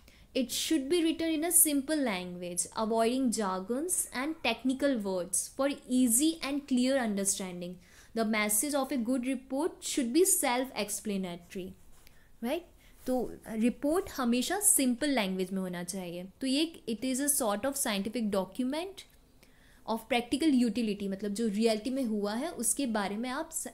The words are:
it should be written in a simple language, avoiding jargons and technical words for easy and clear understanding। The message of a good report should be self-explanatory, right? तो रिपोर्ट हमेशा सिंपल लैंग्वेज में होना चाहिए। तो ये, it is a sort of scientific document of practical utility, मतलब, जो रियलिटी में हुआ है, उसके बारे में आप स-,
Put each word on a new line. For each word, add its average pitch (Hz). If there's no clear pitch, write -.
it 247
should 277
be 349
written 320
in 339
a 339
simple 294
language, 180
avoiding 226
jargons 214
and 285
technical 254
words 180
for 269
easy 254
and 277
clear 254
understanding। 190
The 226
message 214
of 269
a 247
good 240
report 269
should 240
be 339
self-explanatory, 202
right? 277
तो 254
रिपोर्ट 285
हमेशा 247
सिंपल 285
लैंग्वेज 190
में 190
होना 180
चाहिए। 175
तो 269
ये, 311
it 220
is 262
a 285
sort 208
of 269
scientific 214
document 254
of 220
practical 247
utility, 208
मतलब, 202
जो 233
रियलिटी 220
में 262
हुआ 208
है, 285
उसके 262
बारे 208
में 247
आप 302
स-, -